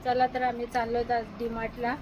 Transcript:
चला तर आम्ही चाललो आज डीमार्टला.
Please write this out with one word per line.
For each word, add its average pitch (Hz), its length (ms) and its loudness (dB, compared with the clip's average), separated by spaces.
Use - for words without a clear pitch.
चला 254 220 4
तर 254 160 0
आम्ही 240 240 0
चाललो 233 320 0
आज 226 100 0
डीमार्टला. 233 640 -2